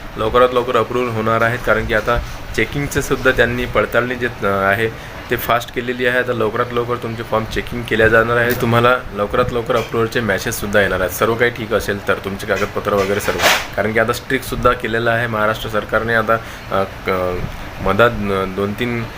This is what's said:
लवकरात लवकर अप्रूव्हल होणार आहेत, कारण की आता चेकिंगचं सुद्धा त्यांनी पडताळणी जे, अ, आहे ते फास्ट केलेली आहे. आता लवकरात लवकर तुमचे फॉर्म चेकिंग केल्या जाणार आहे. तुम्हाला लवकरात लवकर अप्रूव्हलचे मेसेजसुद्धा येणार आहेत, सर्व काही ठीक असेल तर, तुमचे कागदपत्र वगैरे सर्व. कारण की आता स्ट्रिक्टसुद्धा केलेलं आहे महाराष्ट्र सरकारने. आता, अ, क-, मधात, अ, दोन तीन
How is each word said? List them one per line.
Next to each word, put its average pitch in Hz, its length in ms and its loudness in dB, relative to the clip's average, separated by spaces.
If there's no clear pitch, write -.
लवकरात 120 360 4
लवकर 123 220 0
अप्रूव्हल 120 340 0
होणार 113 320 2
आहेत, 117 240 2
कारण 113 200 2
की 113 80 -2
आता 110 240 2
चेकिंगचं 139 460 -2
सुद्धा 131 300 2
त्यांनी 123 340 2
पडताळणी 120 500 0
जे, 120 120 -2
अ, 117 180 -6
आहे 98 680 0
ते 123 40 0
फास्ट 117 380 0
केलेली 123 320 -2
आहे. 123 140 2
आता 120 140 0
लवकरात 113 380 0
लवकर 120 240 -2
तुमचे 117 280 -6
फॉर्म 110 220 -2
चेकिंग 117 380 -6
केल्या 113 240 4
जाणार 113 300 4
आहे. 120 240 0
तुम्हाला 120 360 4
लवकरात 120 400 0
लवकर 120 220 0
अप्रूव्हलचे 113 440 0
मेसेजसुद्धा 107 640 0
येणार 92 180 2
आहेत, 90 120 0
सर्व 113 240 2
काही 120 160 2
ठीक 113 220 -6
असेल 101 340 -2
तर, 95 60 4
तुमचे 98 340 -6
कागदपत्र 101 460 -2
वगैरे 101 260 2
सर्व. 90 200 -2
कारण 107 180 0
की 113 60 2
आता 113 140 2
स्ट्रिक्टसुद्धा 123 580 0
केलेलं 117 400 0
आहे 117 160 0
महाराष्ट्र 110 420 0
सरकारने. 110 440 0
आता, 113 200 4
अ, 98 120 2
क-, 90 320 0
मधात, 98 260 4
अ, 101 380 -2
दोन 101 260 -2
तीन 120 300 -4